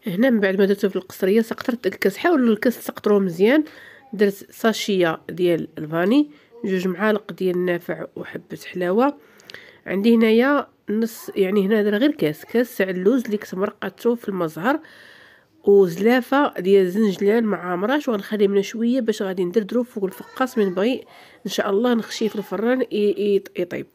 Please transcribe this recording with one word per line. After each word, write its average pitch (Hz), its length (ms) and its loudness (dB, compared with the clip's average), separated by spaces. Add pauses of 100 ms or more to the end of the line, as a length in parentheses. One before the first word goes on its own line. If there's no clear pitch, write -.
هنا 214 220 2
من 233 100 2
بعد 190 200 0
ما 202 60 6
درتو 196 240 0
في 190 60 -8
القصريه 196 460 0
سقطرت - 460 -4
الكاس، 190 300 -2
حاولوا 262 360 2
الكاس 233 260 0
تسقطروه - 400 0
مزيان. 196 440 2 (500)
درت 202 200 0
ساشيه 190 960 -2
ديال 165 380 0 (100)
الفاني، 180 520 0 (360)
جوج 185 220 -2
معالق 202 460 -2
ديال 180 220 -2
النافع 175 500 -4 (100)
وحبه - 500 -14
حلاوه. 202 520 0 (680)
عندي 208 300 2
هنايا 233 520 4 (220)
نص، 226 460 -4
يعني 196 300 2
هنا 208 160 2
داير 208 140 0
غير 269 160 4
كاس، 151 340 -4
كاس 240 320 -2
تاع 190 120 0
اللوز 196 360 2
اللي 208 120 -4
كنت - 180 -10
مرقاتو 202 600 -4
في 233 140 -10
المزهر، 180 500 -2 (840)
وزلافه 208 960 4
ديال 190 260 4
الزنجلان 202 580 2
مع 180 320 -2
مرش، 240 320 -2
وغنخليه 208 400 0
من 202 140 2
شويه 233 400 -2
باش 220 200 -2
غادي 190 240 -2
ندردرو 214 380 -2
فوق 220 200 -6
الفقاس - 540 -6
من 196 160 0
بغي 214 300 -2 (420)
ان 196 60 -8
شاء 208 180 -2
الله 233 240 2
نخشيه 226 340 -4
في 202 80 -6
الفران 208 460 -2
ي-، 240 100 -2
ي-، 202 520 0 (180)
يطيب. 175 340 -8